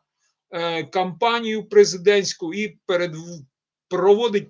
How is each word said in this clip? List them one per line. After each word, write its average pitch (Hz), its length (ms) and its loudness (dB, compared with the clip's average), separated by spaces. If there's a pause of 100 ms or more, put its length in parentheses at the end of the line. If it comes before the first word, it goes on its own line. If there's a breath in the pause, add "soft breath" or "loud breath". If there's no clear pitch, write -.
(500)
е, 170 340 -4
кампанію 220 840 -4
президентську 190 840 2
і 208 140 -4 (180)
перед-, 175 300 -2 (720)
проводить 202 600 2